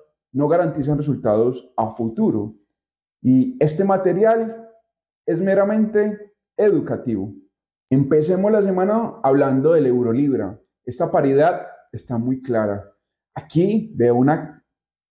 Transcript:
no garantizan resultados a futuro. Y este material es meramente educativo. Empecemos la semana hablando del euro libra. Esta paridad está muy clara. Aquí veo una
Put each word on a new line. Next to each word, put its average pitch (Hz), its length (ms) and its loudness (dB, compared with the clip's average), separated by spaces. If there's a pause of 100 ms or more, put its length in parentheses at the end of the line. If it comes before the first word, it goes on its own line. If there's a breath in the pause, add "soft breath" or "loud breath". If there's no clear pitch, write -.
(320)
no 143 160 -2
garantizan 151 500 0
resultados 120 800 -2
a 110 140 -4
futuro. 113 640 -4 (680)
Y 127 380 2
este 156 240 0
material 196 840 0 (600)
es 165 120 -2
meramente 208 960 0 (240)
educativo. 117 760 -2 (560)
Empecemos 160 600 2
la 214 120 2
semana 196 580 -2
hablando 135 520 2
del 151 120 4
euro 123 260 2
libra. 113 480 -2 (240)
Esta 165 280 -6
paridad 147 560 2 (240)
está 117 260 -8
muy 127 240 -4
clara. 107 500 -4 (440)
Aquí 202 600 -2
veo 120 200 2
una 139 500 -2 (460)